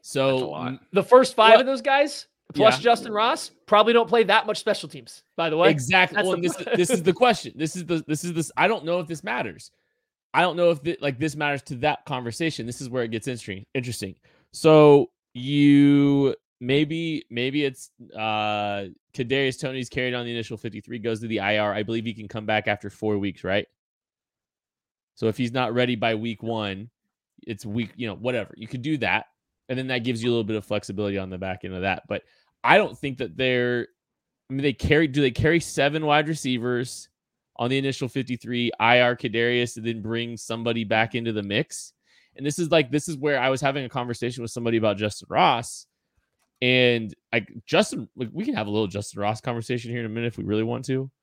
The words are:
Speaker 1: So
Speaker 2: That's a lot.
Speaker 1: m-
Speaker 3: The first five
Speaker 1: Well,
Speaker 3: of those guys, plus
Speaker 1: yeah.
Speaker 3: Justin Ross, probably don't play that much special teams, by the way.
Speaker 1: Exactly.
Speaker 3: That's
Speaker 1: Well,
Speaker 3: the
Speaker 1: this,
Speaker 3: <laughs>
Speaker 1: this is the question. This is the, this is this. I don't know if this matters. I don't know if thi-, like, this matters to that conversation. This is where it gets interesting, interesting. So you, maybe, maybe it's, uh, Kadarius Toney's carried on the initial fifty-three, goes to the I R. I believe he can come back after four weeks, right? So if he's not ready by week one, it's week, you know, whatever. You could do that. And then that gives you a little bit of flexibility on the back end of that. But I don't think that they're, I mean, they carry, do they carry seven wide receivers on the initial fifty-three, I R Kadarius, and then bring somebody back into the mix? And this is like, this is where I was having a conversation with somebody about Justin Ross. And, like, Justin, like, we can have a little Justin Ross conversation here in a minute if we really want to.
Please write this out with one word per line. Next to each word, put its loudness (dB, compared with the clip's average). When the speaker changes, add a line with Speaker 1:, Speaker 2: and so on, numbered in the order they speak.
Speaker 1:
So 0
Speaker 2:
That's 0
a -4
lot. -8
Speaker 1:
m- -10
Speaker 3:
The 2
first 6
five 8
Speaker 1:
Well, 12
Speaker 3:
of 2
those -4
guys, 0
plus 6
Speaker 1:
yeah. -10
Speaker 3:
Justin 2
Ross, -2
probably 6
don't 4
play 4
that 4
much -4
special -4
teams, -18
by -2
the -2
way. 6
Speaker 1:
Exactly. 2
Speaker 3:
That's 0
Speaker 1:
Well, 0
Speaker 3:
the -4
Speaker 1:
this, -2
Speaker 3:
<laughs> -4
Speaker 1:
this 2
is 0
the 2
question. 2
This -4
is -10
the, -2
this -4
is -6
this. -4
I 2
don't -2
know -2
if -8
this -12
matters. -8
I 4
don't 2
know 4
if -2
thi-, -4
like, -4
this -4
matters -2
to -10
that -2
conversation. -6
This -10
is -12
where -2
it -6
gets -6
interesting, -10
interesting. -6
So 8
you, 4
maybe, -2
maybe -2
it's, -8
uh, -2
Kadarius -2
Toney's -8
carried -4
on -6
the -8
initial -6
fifty-three, -10
goes -4
to -10
the -4
I 2
R. 0
I -2
believe -4
he -6
can -14
come -10
back 0
after -4
four -2
weeks, -4
right? 0
So -2
if -2
he's -2
not -2
ready 0
by 0
week -6
one, -6
it's -10
week, -4
you -8
know, -8
whatever. -6
You -16
could -10
do -4
that. -2
And -4
then -6
that -4
gives -2
you 0
a 2
little 0
bit -4
of -6
flexibility -4
on -6
the -10
back -8
end -10
of -6
that. -2
But -6
I 8
don't 0
think -8
that -6
they're, 0
I -8
mean, 2
they 4
carry, 2
do 0
they 4
carry 2
seven -2
wide 2
receivers -4
on -2
the 0
initial -2
fifty-three, -4
I 6
R 4
Kadarius, -2
and -10
then -4
bring -6
somebody -4
back 0
into -2
the -4
mix? -4
And -10
this -4
is 0
like, 2
this -2
is -6
where 0
I 2
was 0
having -2
a -10
conversation -6
with -10
somebody 0
about 2
Justin -6
Ross. 0
And, 2
like, -4
Justin, 0
like, -6
we -8
can -4
have -4
a -8
little 0
Justin -8
Ross -2
conversation -6
here -6
in -6
a -8
minute -6
if -8
we -8
really 0
want -6
to. -4